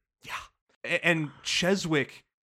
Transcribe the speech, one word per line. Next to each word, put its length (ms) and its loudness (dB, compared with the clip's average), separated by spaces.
Yeah. 100 -14
A-, 220 -2
and 240 2
Cheswick 760 0